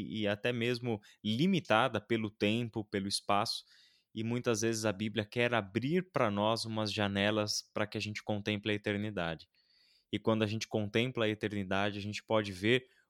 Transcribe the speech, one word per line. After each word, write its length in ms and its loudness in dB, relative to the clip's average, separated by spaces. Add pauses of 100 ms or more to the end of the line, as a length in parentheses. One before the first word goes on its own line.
(200)
e 80 2
até 240 0
mesmo 480 -2 (240)
limitada 760 2
pelo 300 -2
tempo, 540 0
pelo 240 -4
espaço. 560 -2 (500)
E 80 -6
muitas 380 -2
vezes 240 0
a 80 2
Bíblia 320 -4
quer 280 -2
abrir 580 -2
pra 200 2
nós 340 2
umas 280 -4
janelas 800 0
pra 120 0
que 120 -8
a 20 -4
gente 220 -8
contemple 500 -2
a 20 2
eternidade. 760 -4 (640)
E 60 -2
quando 240 2
a 40 4
gente 220 -4
contempla 560 0
a 40 2
eternidade, 720 -2
a 40 -6
gente 200 -6
pode 300 2
ver 340 2 (240)